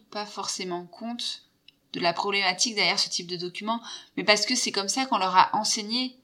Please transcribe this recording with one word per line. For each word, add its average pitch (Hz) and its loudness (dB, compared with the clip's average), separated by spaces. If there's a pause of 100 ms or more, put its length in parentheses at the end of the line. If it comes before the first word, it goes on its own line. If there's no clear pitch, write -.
pas 208 -6
forcément 185 -6
compte - -8 (480)
de - -6
la 170 2
problématique 202 0
derrière 185 2
ce - -2
type 180 -6
de 180 -6
document, 208 -4 (340)
mais 190 -4
parce 208 6
que 254 0
c'est 220 0
comme 196 -2
ça 262 0
qu'on 254 2
leur 185 2
a - 8
enseigné, 220 -2